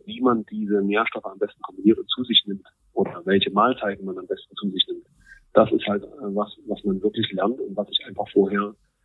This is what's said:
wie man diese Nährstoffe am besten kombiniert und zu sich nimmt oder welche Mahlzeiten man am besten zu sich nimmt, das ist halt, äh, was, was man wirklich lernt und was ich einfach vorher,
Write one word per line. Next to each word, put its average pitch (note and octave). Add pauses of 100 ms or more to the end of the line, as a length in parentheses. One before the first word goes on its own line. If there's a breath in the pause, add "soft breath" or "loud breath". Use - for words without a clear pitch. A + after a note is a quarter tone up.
wie A2+
man A#2+
diese G#2
Nährstoffe G#2
am G2
besten -
kombiniert G2+
und -
zu B2+
sich A#2
nimmt G2 (260)
oder -
welche F#3+
Mahlzeiten B2+
man F#2
am F2+
besten -
zu G2+
sich F#2+
nimmt, - (460 soft breath)
das A2
ist -
halt, G2+
äh, G2+
was, G2+ (160)
was -
man F#2+
wirklich G#2+
lernt G#2+
und G2
was G#2
ich -
einfach G2+
vorher, G2+ (300)